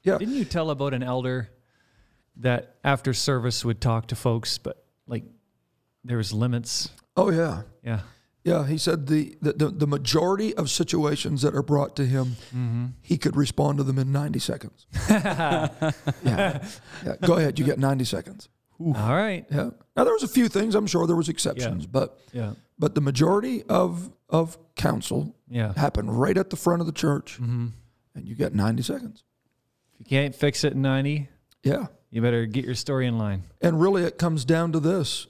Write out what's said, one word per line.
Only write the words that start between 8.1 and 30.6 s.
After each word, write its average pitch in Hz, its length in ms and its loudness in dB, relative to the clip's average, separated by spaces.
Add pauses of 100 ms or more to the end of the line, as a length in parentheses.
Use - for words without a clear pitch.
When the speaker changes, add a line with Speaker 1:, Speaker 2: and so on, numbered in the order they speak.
Speaker 1:
Yeah, 160 240 2
he 156 100 0
said 156 300 0
the, 151 340 0
the, 147 120 0
the, 151 160 0
the 147 180 0
majority 170 680 2
of 147 160 -2
situations 151 760 0
that 147 120 2
are 135 80 0
brought 143 320 2
to 139 100 2
him, 127 300 0 (180)
Speaker 2:
Mm-hmm. 120 320 -2 (160)
Speaker 1:
he 170 160 0
could - 200 0
respond 143 400 2
to 139 80 0
them 131 120 0
in 135 140 0
ninety 143 280 0
seconds. - 460 -8 (120)
Speaker 2:
<laughs> - 100 -4
Speaker 1:
Yeah. 160 640 2 (540)
Yeah. 175 1000 -2
Go 175 160 4
ahead, 151 220 2
you 139 60 2
get 139 140 0
ninety 135 260 2
seconds. - 440 -8 (320)
Speaker 2:
Oof. 151 160 0
All 110 180 2
right. 196 340 -2
Speaker 1:
Yeah. 147 200 -2 (260)
Now, - 80 4
there 466 100 4
was 440 100 0
a 226 40 -4
few 240 220 4
things, 208 260 0
I'm 214 120 2
sure 170 200 0
there 170 80 4
was 165 140 2
exceptions, 123 540 -4
Speaker 2:
Yeah. 90 80 -12
Speaker 1:
but, - 280 -2 (140)
Speaker 2:
Yeah. 113 200 -4 (260)
Speaker 1:
but 151 160 0
the 147 60 2
majority 180 640 2
of, 180 480 0 (180)
of 165 280 0 (180)
counsel - 600 -2 (120)
Speaker 2:
Yeah. 113 300 -2
Speaker 1:
happened 113 420 0
right 156 180 4
at 190 120 0
the 175 80 -6
front 170 240 2
of 170 60 -2
the 160 60 -6
church, - 480 -2
Speaker 2:
Mm-hmm. 120 260 -2 (480)
Speaker 1:
and - 120 -12
you 110 80 -10
get - 180 -2
ninety 113 300 2
seconds. 247 400 -8 (680)
Speaker 2:
If - 60 -20
you 110 60 -20 (120)
can't 139 180 0
fix - 280 0